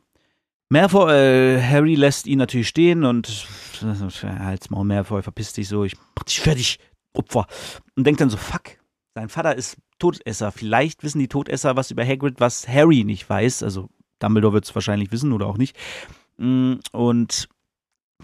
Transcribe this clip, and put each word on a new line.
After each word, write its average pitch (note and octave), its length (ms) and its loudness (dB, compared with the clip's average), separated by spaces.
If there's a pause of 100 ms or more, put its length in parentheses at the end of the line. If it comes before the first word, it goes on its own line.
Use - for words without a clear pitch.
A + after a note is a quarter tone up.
(680)
Malfoy, E3+ 420 6
äh, C3 500 6
Harry D3 340 4
lässt C#3 320 2
ihn C#3 100 0
natürlich B2 300 0
stehen E3+ 360 4
und A#2 440 -2 (760)
Halt's F#2+ 480 -8
Maul, G2+ 160 -2
Malfoy, G2+ 380 -2
verpiss G#2 300 -12
dich G#2 140 -8
so, G#2 180 -2
ich F#2+ 100 -6 (200)
mach - 80 -10
dich - 160 -4
fertig, B2+ 400 0 (340)
Opfer. - 340 -2 (480)
Und C3 100 0
denkt D3+ 160 4
dann C#3 80 4
so, G#2 80 -2
fuck, - 400 -12 (380)
sein A2 140 -12
Vater D#3+ 260 -2
ist - 220 -10 (200)
Todesser. A2 540 -4
Vielleicht A#2 520 -2
wissen D3+ 160 -4
die C3 80 0
Todesser C#3 480 -4
was C3 140 -4
über A#2+ 160 -4
Hagrid, C3+ 340 -2
was - 280 0
Harry C#3 380 4
nicht G#2 220 -6
weiß. G#2+ 360 -2
Also F#2+ 260 -8 (300)
Dumbledore G#2+ 340 2
wird's - 220 -2
wahrscheinlich G#2 360 -4
wissen C3 200 -2
oder G2+ 160 -2
auch G2+ 100 -4
nicht. C3 180 -2 (640)
Mm, B2+ 380 0 (160)
und A#2+ 580 -2 (760)